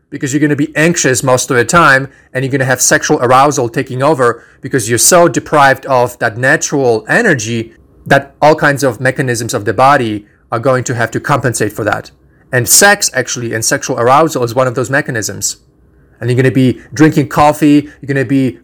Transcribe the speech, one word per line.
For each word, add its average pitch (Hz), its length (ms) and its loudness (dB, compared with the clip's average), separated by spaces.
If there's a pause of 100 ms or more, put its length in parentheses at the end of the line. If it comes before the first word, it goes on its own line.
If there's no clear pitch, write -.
(100)
because 143 220 -6
you're 143 80 0
gonna 147 160 2
be 147 200 -4
anxious 147 460 0
most 127 280 0
of 131 60 0
the 117 80 4
time, 135 460 2 (220)
and 131 120 -4
you're 131 60 -4
gonna 131 140 -2
have 127 160 -2
sexual 151 400 0
arousal 127 480 2
taking 127 340 -6
over 135 420 0 (160)
because 123 280 -4
you're 120 100 0
so 175 300 4
deprived 139 580 0
of 123 320 0
that 113 180 -4
natural 131 720 0
energy 123 680 -2 (320)
that 139 360 0
all 151 140 4
kinds 143 260 0
of 123 180 -2
mechanisms 127 540 -4
of 104 100 -4
the 110 80 -2
body 131 540 2 (240)
are 117 80 -4
going 127 260 -2
to 131 100 -6
have 117 180 -4
to - 80 -4
compensate 120 520 -2
for 113 120 -6
that. 104 260 -4 (420)
And 123 160 0
sex, 202 460 2
actually, 120 400 -6
and 110 100 -6
sexual 135 340 -4
arousal 131 440 2
is 117 120 -4
one 131 120 0
of 123 80 -4
those 127 160 -4
mechanisms. 113 680 -6 (640)
And 120 80 -4
you're 123 80 0
gonna 131 140 2
be 127 300 0 (120)
drinking 151 360 2
coffee, 147 600 2 (120)
you're 120 80 -18
gonna 135 160 -2
be 131 400 -2